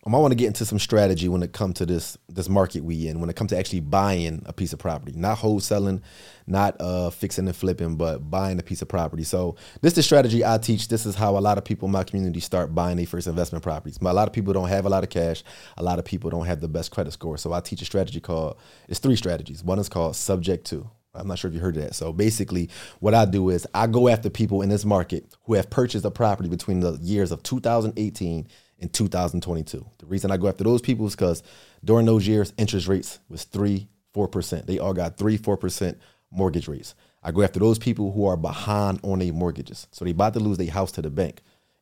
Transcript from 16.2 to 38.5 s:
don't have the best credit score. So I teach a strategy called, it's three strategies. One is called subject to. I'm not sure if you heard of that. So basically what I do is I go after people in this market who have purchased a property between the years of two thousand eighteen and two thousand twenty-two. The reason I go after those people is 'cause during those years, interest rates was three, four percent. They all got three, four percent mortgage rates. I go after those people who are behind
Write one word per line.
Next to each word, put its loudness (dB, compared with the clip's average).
don't -2
have -4
the -4
best -6
credit -4
score. -8
So -6
I -2
teach -10
a -10
strategy -2
called, -4
it's -6
three 4
strategies. -4
One 0
is -4
called -2
subject -2
to. -8
I'm -10
not -6
sure -4
if -6
you -4
heard 0
of -2
that. -8
So -6
basically 0
what 4
I 8
do 2
is 0
I 2
go 6
after 4
people 0
in 2
this 2
market 2
who 2
have 2
purchased 0
a 0
property 0
between -2
the 0
years 0
of -4
two -4
thousand 2
eighteen -4
and -8
two 2
thousand 0
twenty-two. -6
The -20
reason -2
I 2
go 0
after -2
those 4
people 0
is -6
'cause 0
during 6
those 6
years, 2
interest 0
rates 0
was -14
three, -2
four 0
percent. -4
They -2
all -2
got -4
three, 2
four 0
percent -4
mortgage 0
rates. -12
I -6
go 2
after 2
those 6
people -2
who 0
are 2
behind -2